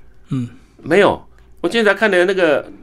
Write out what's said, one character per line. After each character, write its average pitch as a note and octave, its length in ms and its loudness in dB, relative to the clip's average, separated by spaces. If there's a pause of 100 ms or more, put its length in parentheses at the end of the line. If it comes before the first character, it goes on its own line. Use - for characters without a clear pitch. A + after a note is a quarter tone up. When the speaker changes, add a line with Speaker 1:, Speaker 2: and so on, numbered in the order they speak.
(300)
Speaker 1:
嗯。 B2 180 -6 (340)
Speaker 2:
没 F3 180 0
有。 C3+ 220 0 (400)
我 - 60 -2
今 A#3 100 -4
天 A3+ 60 2
才 G3 80 2
看 G#3 180 0
的 F3+ 140 2
那 G3 80 0
个 E3 400 0 (100)